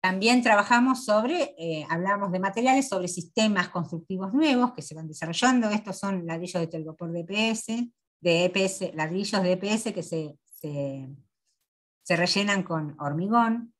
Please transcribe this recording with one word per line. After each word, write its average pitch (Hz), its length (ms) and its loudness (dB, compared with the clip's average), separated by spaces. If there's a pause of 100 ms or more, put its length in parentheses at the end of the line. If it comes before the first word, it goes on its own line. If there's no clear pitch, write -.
También 208 420 4
trabajamos 240 600 4
sobre, 247 540 2
eh, 160 320 -4
hablamos 185 420 0
de 185 80 -2
materiales, 247 480 2
sobre 180 200 -4
sistemas 185 640 0
constructivos 185 640 -6
nuevos 254 400 2
que 151 100 -12
se - 100 -14
van 160 140 -12
desarrollando. 214 640 2
Estos 208 260 -4
son 190 300 -4
ladrillos 170 340 -4
de 160 60 -2
telgopor 165 440 -8
de 170 100 -6
E - 20 -8
P 214 260 -2
S, 226 420 -4 (300)
de 170 240 4
E 180 60 4
P 190 140 2
S, 190 280 -4
ladrillos 185 480 -2
de 180 100 2
E 185 60 2
P 196 160 -2
S 220 200 -2
que 170 100 -6
se, 156 400 -6
se, 139 680 -8 (960)
se 175 120 0
rellenan 196 460 0
con 156 380 -4
hormigón. 220 800 0